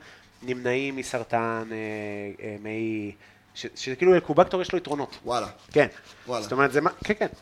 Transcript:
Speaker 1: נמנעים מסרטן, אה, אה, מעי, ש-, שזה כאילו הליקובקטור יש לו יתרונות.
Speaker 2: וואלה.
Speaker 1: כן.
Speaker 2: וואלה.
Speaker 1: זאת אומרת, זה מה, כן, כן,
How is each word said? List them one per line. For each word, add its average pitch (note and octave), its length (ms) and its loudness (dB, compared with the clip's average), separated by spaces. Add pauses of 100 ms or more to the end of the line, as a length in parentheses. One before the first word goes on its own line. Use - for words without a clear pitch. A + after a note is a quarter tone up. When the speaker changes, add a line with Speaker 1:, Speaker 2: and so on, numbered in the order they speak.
(420)
Speaker 1:
נמנעים B2+ 540 -2
מסרטן, A2+ 760 -2
אה, A2 40 -8 (680)
אה, G#2+ 180 -8
מעי, A2 500 -4 (420)
ש-, - 200 -12
שזה C3 220 -6
כאילו F#3 160 6
הליקובקטור F3 500 4
יש - 100 -6
לו F#3 60 0
יתרונות. C#3+ 460 -6
Speaker 2:
וואלה. A#2 220 0 (260)
Speaker 1:
כן. C#3+ 140 6 (400)
Speaker 2:
וואלה. A#2+ 160 -4
Speaker 1:
זאת G#2+ 100 -6
אומרת, C3 200 4
זה C#3+ 80 4
מה, F3 100 2 (140)
כן, G#3 140 2
כן, G3 80 0 (160)